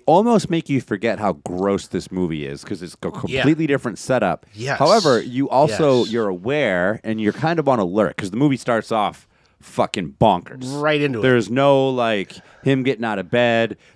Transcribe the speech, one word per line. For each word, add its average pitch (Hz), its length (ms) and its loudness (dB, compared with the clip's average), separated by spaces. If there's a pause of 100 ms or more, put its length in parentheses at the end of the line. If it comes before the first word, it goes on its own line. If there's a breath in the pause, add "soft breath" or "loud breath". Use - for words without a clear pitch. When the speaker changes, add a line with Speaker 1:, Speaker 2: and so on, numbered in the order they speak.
Speaker 1:
almost 208 420 4
make 165 220 -2
you 135 100 0
forget 104 380 -2
how 101 140 0
gross 90 560 -2
this - 240 -6
movie 80 340 -4
is 69 180 -12
'cause 87 180 -10
it's 87 200 -16
a 87 80 -6 (160)
Speaker 2:
Yeah. 127 160 -4
Speaker 1:
completely 156 240 0
different 131 320 -2
setup. 107 560 -2
Speaker 2:
Yes. 117 240 -6
Speaker 1:
However, 156 420 4
you 127 300 -4
also, 127 540 4
Speaker 2:
Yes. 110 80 -8
Speaker 1:
you're 113 160 -2
aware 98 760 -2
and 110 180 -4
you're 104 120 0
kind 160 260 -2
of 143 100 -2
on 123 120 2
alert 92 360 0
'cause 95 140 -8
the 98 60 -8
movie 139 200 2
starts 113 360 -2
off 101 340 -4 (340)
fucking - 600 -4
bonkers. 107 420 2 (180)
Speaker 2:
Right 151 200 0
into 139 180 -2
it. 104 40 -6
Speaker 1:
There's 120 280 4
no, 135 400 4
like, 113 420 -2 (300 soft breath)
him 135 220 0
getting 123 200 -2
out 110 140 -2
of 90 100 -6
bed. 117 480 2 (180 soft breath)